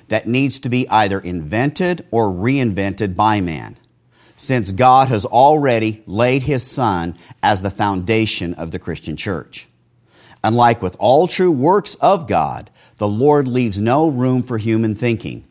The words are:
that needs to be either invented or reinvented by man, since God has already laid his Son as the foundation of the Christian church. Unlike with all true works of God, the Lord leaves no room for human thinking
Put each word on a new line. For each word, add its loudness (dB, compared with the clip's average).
that -2
needs -2
to -8
be -2
either 2
invented -4
or 2
reinvented -2
by 4
man, -6
since -2
God 6
has 0
already 2
laid 0
his -2
Son -2
as 0
the -4
foundation -2
of -10
the -8
Christian -10
church. -10
Unlike 2
with -6
all 4
true 0
works 0
of 2
God, -2
the -2
Lord 2
leaves -2
no 2
room 0
for -6
human 0
thinking -6